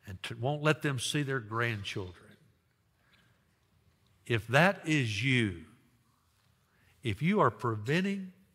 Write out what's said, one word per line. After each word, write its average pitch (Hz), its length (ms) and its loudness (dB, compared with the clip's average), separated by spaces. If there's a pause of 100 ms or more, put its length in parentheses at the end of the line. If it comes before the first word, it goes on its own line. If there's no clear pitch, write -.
And 95 160 -12
t-, - 120 -8
won't 135 280 -4
let 151 200 4
them 139 160 -2
see 147 240 -2
their 135 180 -2
grandchildren. 107 840 -4 (2000)
If 117 220 0
that 165 380 4
is 123 360 0
you, 113 400 2 (1400)
if 104 200 -4
you 196 180 2
are 139 100 6
preventing 170 840 -2 (220)